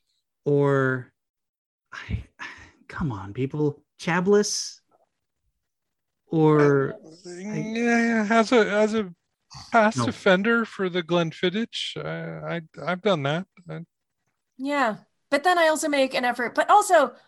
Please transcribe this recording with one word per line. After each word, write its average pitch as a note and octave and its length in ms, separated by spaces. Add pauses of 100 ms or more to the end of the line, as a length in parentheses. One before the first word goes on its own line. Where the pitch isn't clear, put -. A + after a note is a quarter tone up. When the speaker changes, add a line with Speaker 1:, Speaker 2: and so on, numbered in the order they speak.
(440)
Speaker 1:
Or, C3+ 680 (800)
I, - 300 (640)
come - 240
on, G2 240
people, C#3+ 480 (160)
Chablis? F#3+ 800 (1500)
Or D3 680 (320)
Speaker 2:
Uh, F3 40
yeah, A3 1000
as A3+ 220
a, G#3 180
as G#3+ 240
a G3+ 180 (600)
past A3 260
Speaker 1:
No. A#2+ 100
Speaker 2:
offender G#3+ 580
for F#3+ 240
the F3 120
Glenfiddich, F3 920
I, D#3+ 600
I, D#3+ 340
I've F3+ 120
done F3+ 220
that. D#3+ 220 (220)
I D#3 120 (800)
Speaker 3:
Yeah. C4 380 (340)
But C#4+ 140
then F4+ 140
I D#4+ 100
also D#4 200
make C4+ 260
an B3+ 100
effort. A#3+ 300
But D4+ 160
also, F4 420 (160)